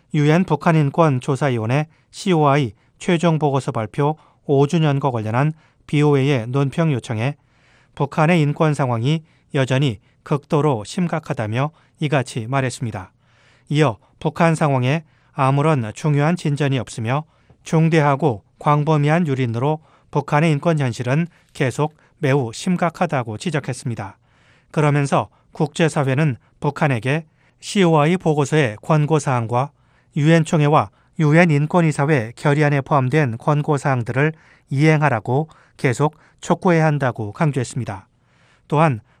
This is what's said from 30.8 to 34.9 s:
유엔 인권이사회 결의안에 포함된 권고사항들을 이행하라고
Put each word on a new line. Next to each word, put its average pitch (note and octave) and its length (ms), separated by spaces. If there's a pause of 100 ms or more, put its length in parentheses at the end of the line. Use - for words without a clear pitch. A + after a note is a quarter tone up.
유엔 D#3+ 320
인권이사회 D3 840
결의안에 D3 440
포함된 C3 560
권고사항들을 C#3+ 960 (380)
이행하라고 C#3+ 800 (280)